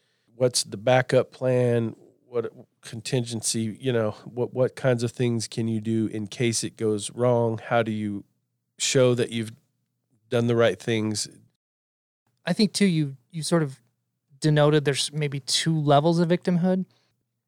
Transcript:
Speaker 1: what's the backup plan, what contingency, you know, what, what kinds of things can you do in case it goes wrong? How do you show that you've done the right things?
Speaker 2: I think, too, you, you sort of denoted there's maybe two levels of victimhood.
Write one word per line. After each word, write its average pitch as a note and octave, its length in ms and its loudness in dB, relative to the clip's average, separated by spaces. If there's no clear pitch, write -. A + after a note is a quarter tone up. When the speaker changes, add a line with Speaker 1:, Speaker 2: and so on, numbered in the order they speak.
Speaker 1:
what's B2 280 0
the A2 140 -10
backup B2+ 540 2
plan, B2 640 0
what A#2+ 260 -6
contingency, A#2 1000 -4
you C3 100 -2
know, A2 200 0
what, A#2+ 300 -6
what B2 200 0
kinds B2 300 0
of A#2+ 80 -4
things A#2 380 -2
can A2+ 180 -4
you A2 140 -2
do A2+ 260 -2
in G#2+ 200 -8
case A#2 360 -2
it - 140 -10
goes G#2+ 340 -2
wrong? A#2 460 0
How A#2 260 0
do A2 80 -4
you G#2 320 -6
show B2+ 380 4
that A#2 160 -2
you've A2+ 200 -6
done A#2+ 180 0
the A#2+ 80 2
right A2+ 240 4
things? G#2+ 480 -2
Speaker 2:
I F3 80 -2
think, G#3+ 180 2
too, G3+ 140 2
you, D3+ 320 0
you D#3+ 120 -8
sort E3 200 0
of C3+ 180 -8
denoted D3+ 460 4
there's C#3 260 -2
maybe C#3+ 300 -4
two - 360 0
levels D3 420 4
of E3+ 100 2
victimhood. F3+ 560 0